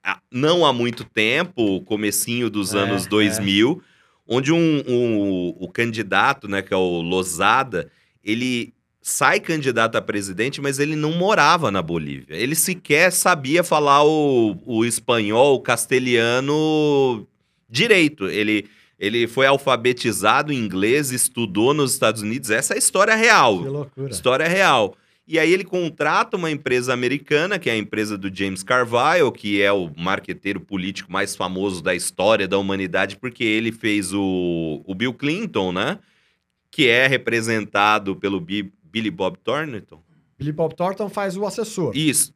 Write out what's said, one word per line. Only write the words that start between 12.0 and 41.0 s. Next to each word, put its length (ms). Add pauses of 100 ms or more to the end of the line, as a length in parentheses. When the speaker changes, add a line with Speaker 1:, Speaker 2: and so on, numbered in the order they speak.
Speaker 1:
Ele 200
sequer 560
sabia 520
falar 400
o, 600
o 180
espanhol, 720
o 60
castelhano 1600 (440)
direito. 580
Ele, 380 (340)
ele 280
foi 180
alfabetizado 1040
em 60
inglês, 540
estudou 640
nos 200
Estados 280
Unidos. 280
Essa 240
é 20
a 40
história 360
real. 460
Speaker 2:
Que 80
loucura. 420
Speaker 1:
História 360
real. 480 (320)
E 120
aí 120
ele 120
contrata 720
uma 140
empresa 420
americana, 640
que 100
é 60
a 40
empresa 380
do 160
James 300
Carville, 720
que 260
é 120
o 260
marqueteiro 640
político 520
mais 240
famoso 460
da 140
história 520
da 120
humanidade, 580
porque 260
ele 280
fez 420
o, 720
o 80
Bill 220
Clinton, 560
né? 260 (720)
Que 200
é 180
representado 1080
pelo 240
Bi-, 320 (120)
Billy 260
Bob 340
Thornton. 560 (380)
Speaker 2:
Billy 140
Bob 240
Thornton 340